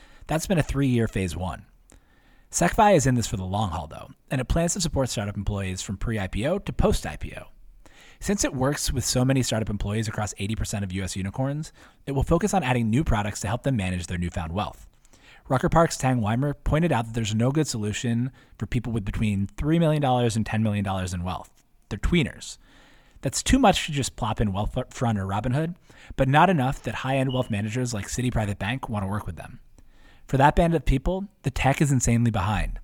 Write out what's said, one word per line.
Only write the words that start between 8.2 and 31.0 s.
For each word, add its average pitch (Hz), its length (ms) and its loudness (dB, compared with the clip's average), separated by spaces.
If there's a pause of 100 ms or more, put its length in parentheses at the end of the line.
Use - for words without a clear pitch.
it 277 100 0
works 139 400 0
with 123 100 -2
so 127 220 2
many 135 160 4
startup 110 300 -2
employees 107 360 -2
across 107 300 -4
eighty 104 180 -4
percent 104 280 -4
of 92 100 -6
U 95 100 -2
S 95 120 -6
unicorns, 131 580 -4 (320)
it 139 60 -6
will 139 100 -4
focus 170 320 2
on 190 80 2
adding 123 300 2
new 120 120 2
products 104 360 0
to - 80 -6
help 120 160 -4
them 139 120 0
manage 92 300 -2
their 87 140 -6
newfound 85 320 -4
wealth. 95 320 -6 (640)
Rucker 131 200 0
Park's 165 260 4
Tang 127 240 2
Weimer 117 340 0
pointed 160 380 2
out 117 140 0
that 113 80 -10
there's 110 200 -2
no 117 180 4
good 147 160 2
solution 117 640 -2 (260)
for 107 80 -4
people 120 260 -2
with 110 140 -2
between 101 500 0
three 156 240 2
million 156 220 4
dollars 123 340 2
and 107 100 2
ten 110 160 0
million 104 220 0
dollars 92 300 -2
in 87 100 -4
wealth. - 400 -8 (260)
They're 107 100 -6
tweeners. - 580 -2 (640)
That's - 220 -4
too 262 160 4
much 202 260 4
to 160 60 -8
just 139 240 -4
plop 110 260 -2
in 107 100 2
Wealthfront 107 640 -2
or 95 80 -2
Robinhood, 123 500 -2 (420)
but 135 100 4
not 151 220 8
enough 139 340 2
that - 120 -6
high-end 131 380 0
wealth 127 160 -2
managers 110 440 -2
like 101 140 -6
Citi 123 240 -2
Private 104 280 -2
Bank 110 300 -4
want 104 140 -2
to 95 40 -2
work 101 180 -4
with 82 120 -8
them. - 220 -16 (680)
For - 100 0
that 143 180 8
band 165 200 4
of 151 100 -2
people, 180 420 0 (160)